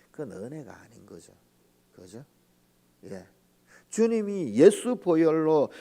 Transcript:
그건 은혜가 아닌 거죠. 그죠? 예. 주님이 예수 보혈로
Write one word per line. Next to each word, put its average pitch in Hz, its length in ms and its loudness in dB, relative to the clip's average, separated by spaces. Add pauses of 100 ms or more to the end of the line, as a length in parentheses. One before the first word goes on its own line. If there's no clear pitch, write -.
그건 139 220 -14
은혜가 101 500 -14
아닌 95 240 -20
거죠. 95 280 -20 (600)
그죠? 101 320 -20 (800)
예. 92 240 -14 (640)
주님이 202 640 -2
예수 214 400 6
보혈로 156 720 2 (120)